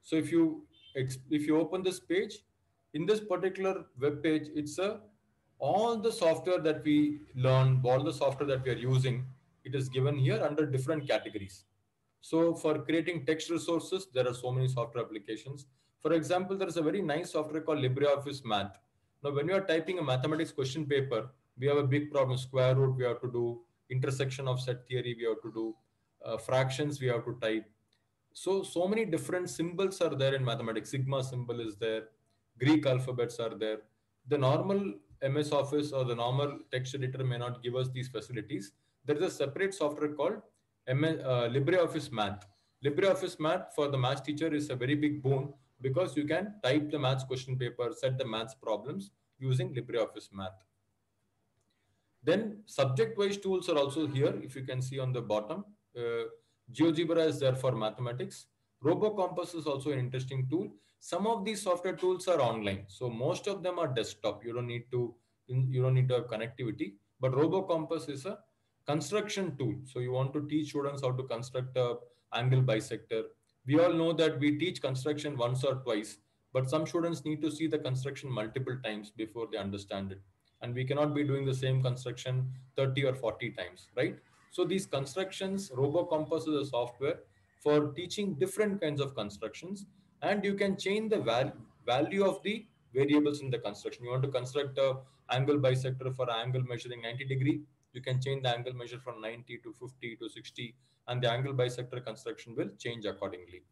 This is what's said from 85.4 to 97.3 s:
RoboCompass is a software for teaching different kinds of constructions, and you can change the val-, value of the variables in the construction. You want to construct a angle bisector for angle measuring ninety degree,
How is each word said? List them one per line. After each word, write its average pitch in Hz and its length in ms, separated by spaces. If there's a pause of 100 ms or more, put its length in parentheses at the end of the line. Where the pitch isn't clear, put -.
RoboCompass 156 800
is 151 60
a 139 120
software 131 540 (420)
for 147 300
teaching 180 420
different 196 460
kinds 147 200
of 131 140
constructions, 113 720 (360)
and 190 220
you 202 100
can 196 220
change 208 340
the 190 100
val-, 127 320 (340)
value 160 400
of - 160
the 214 240 (280)
variables 143 460
in 131 100
the 117 80
construction. 110 460
You 120 60
want 131 120
to 131 80
construct 131 480
a 135 180 (340)
angle 135 280
bisector 131 580
for 123 140
angle 123 320
measuring 120 400
ninety 123 240
degree, 135 340 (320)